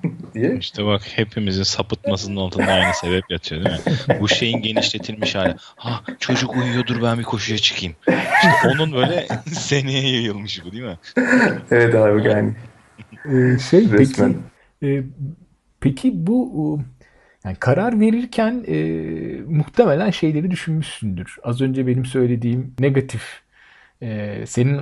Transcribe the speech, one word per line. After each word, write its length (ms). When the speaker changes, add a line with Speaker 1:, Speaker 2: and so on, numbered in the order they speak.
Speaker 1:
<laughs> 320
diye. 260
Speaker 2:
İşte 240
bak, 180
hepimizin 460
sapıtmasının 760
altında 360
aynı 220
sebep 360
yatıyor, 340
değil 80
mi? 480
Bu 80
şeyin 340
genişletilmiş 720
hali. 200
"Ha, 240
çocuk 380
uyuyordur, 460
ben 160
bir 60
koşuya 340
çıkayım." 380
İşte 260
onun 240
böyle 340
<laughs> 160
seneye 600
yayılmış 520
bu, 80
değil 120
mi? 140
Speaker 1:
Evet 240
abi, 340
yani. 240
Speaker 3:
Ee, 320
şey, 320
Speaker 1:
Resmen. 440
Speaker 3:
peki, 180
e, 40
peki 460
bu, 540
e, 40
yani 120
karar 400
verirken, 680
e, 80
muhtemelen 640
şeyleri 400
düşünmüşsündür. 920
Az 180
önce 260
benim 180
söylediğim 760
negatif, 440
e, 440
senin 360